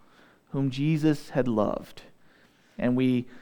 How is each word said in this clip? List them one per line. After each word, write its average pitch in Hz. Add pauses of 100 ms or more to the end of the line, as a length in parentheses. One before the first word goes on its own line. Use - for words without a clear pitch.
(500)
whom 139
Jesus 147
had 127
loved. - (760)
And 123
we 127 (160)